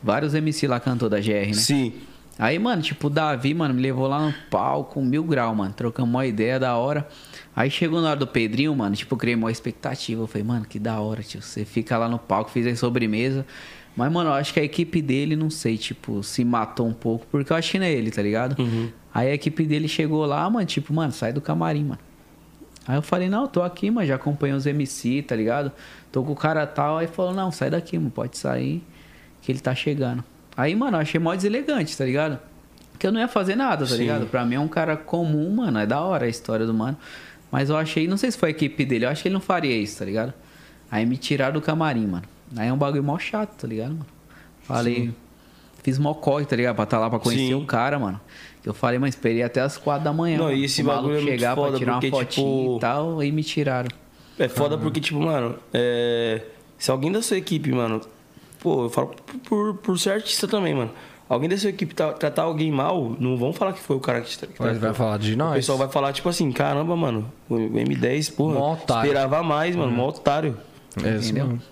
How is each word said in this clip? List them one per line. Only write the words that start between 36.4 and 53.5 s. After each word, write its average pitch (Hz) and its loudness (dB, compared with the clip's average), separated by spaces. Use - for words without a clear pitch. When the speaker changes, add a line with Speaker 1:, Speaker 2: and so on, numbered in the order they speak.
Speaker 1:
do 113 0
mano. 113 0
Mas 135 0
eu 156 4
achei, 156 0
não 190 0
sei 254 2
se - -4
foi 160 2
a - -2
equipe 147 0
dele, 123 2
eu - 2
acho 151 -4
que 185 0
ele 185 0
não 190 0
faria 165 0
isso, 104 -2
tá 101 -6
ligado? 110 -2
Aí 110 0
me 127 2
tiraram 135 0
do 151 0
camarim, 151 0
mano. 90 -2
Aí 113 0
é 123 2
um 131 0
bagulho 143 2
mó 143 0
chato, 208 -6
tá - -6
ligado, 113 -4
mano? 160 -8
Falei, 120 0
Speaker 2:
Sim. 117 -4
Speaker 1:
fiz 131 0
mó 151 2
corre, 147 0
tá 135 0
ligado? 120 2
Pra 107 2
tá 113 2
lá 110 2
pra 117 0
conhecer 123 2
Speaker 2:
Sim. 127 2
Speaker 1:
o 143 -2
cara, 135 0
mano. 104 -2
Que - -8
eu 104 -4
falei, 123 0
"Mano, 139 2
esperei 117 0
até 120 0
as 143 -2
quatro 147 -2
da 151 0
manhã, 165 0
Speaker 2:
Não, 165 2
Speaker 1:
mano, 139 2
Speaker 2:
e 139 0
esse 131 -2
Speaker 1:
o - 0
maluco 135 2
Speaker 2:
bagulho 147 0
é 147 0
muito 143 0
Speaker 1:
chegar 120 2
pra 143 2
Speaker 2:
foda, 139 0
Speaker 1:
tirar 123 2
uma 123 0
Speaker 2:
porque, 135 0
Speaker 1:
fotinha 135 0
Speaker 2:
tipo, 127 0
Speaker 1:
e 113 -2
tal", 147 0
aí 143 0
me 156 0
tiraram. 131 -2